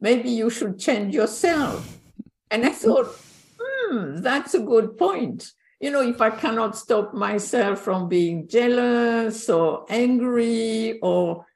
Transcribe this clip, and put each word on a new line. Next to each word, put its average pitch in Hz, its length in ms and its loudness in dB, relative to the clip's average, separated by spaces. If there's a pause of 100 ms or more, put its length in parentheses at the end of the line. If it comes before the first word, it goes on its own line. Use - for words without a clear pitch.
maybe 240 300 2
you 226 200 0
should 208 280 -6
change 208 360 0
yourself. 247 840 -2 (520)
And 226 160 0
I 311 40 4
thought, - 460 2 (420)
"Hmm, 403 580 -4
that's 262 380 -2
a 349 60 2
good 220 380 2
point. 349 540 -2 (280)
You 277 100 -4
know, 285 120 0
if 240 180 -2
I 220 100 4
cannot 226 460 -2
stop 208 380 0
myself 202 680 0
from 185 280 -2
being 170 400 0
jealous 240 1000 2
or 165 400 2
angry 233 1120 0
or 180 560 0